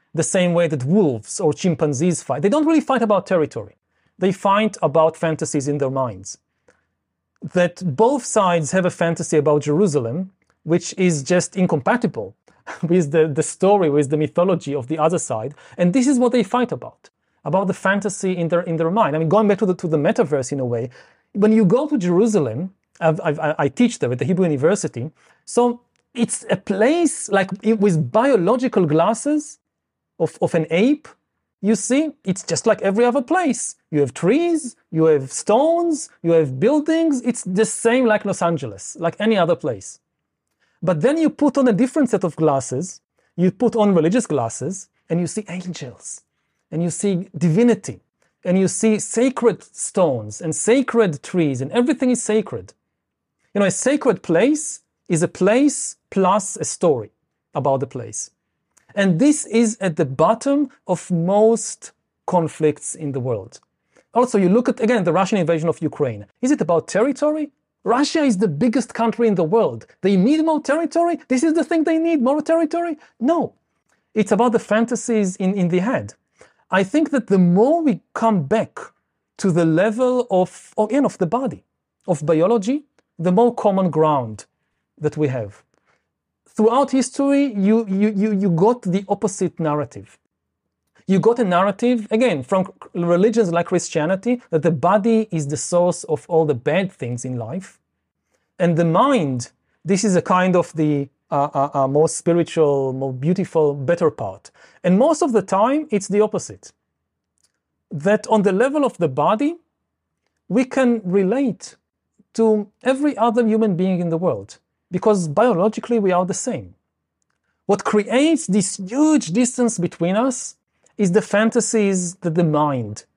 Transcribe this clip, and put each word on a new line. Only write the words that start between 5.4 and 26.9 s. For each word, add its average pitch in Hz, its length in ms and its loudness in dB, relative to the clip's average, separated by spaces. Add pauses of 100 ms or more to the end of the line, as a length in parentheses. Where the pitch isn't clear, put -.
in 143 100 -2
their 135 160 -2 (100)
minds. 95 340 -12 (1200)
That 175 160 2 (300)
both 269 200 2
sides 175 480 0
have 185 140 0
a 165 40 0
fantasy 170 460 -2
about 147 260 2
Jerusalem, 147 720 -2 (320)
which 165 340 -2
is 170 240 2
just 139 340 -2
incompatible 185 800 -2 (260)
<laughs> - 220 -14
with 165 300 0
the, 160 160 4
the 151 140 -2
story, 190 460 2
with 143 220 2
the 156 60 0
mythology 160 580 -2
of 127 140 -6
the 160 100 -4
other 160 200 2
side. 120 360 -6 (220)
And 180 160 2
this 254 160 2
is 262 100 4
what 247 140 2
they 247 100 2
fight 240 300 -2
about, - 360 -14 (360)
about 185 240 -2
the 185 60 -2
fantasy 196 640 -2
in 170 120 -2
their, 170 140 0
in 170 140 -4
their 165 140 0
mind. 180 240 0
I 160 60 -2
mean, 165 80 -2
going 208 200 4
back 196 100 2
to 214 80 0
the, 180 100 0
to 185 100 -8
the 156 100 0
metaverse 143 540 0
in 139 100 -4
a 127 60 -4
way, 120 240 -4 (420)
when 214 200 2
you 220 120 4
go 247 220 2
to 294 100 -2
Jerusalem, 175 760 0 (260)
I've, 160 220 0
I've, 156 160 -2
I, 156 200 -2
I 147 100 0
teach 240 320 0
there 123 100 0
at 127 80 -4
the 127 60 -2
Hebrew 180 200 0
University, 156 680 -2 (320)
so 240 360 0 (340)
it's 233 360 -2
a 190 60 0
place 254 720 0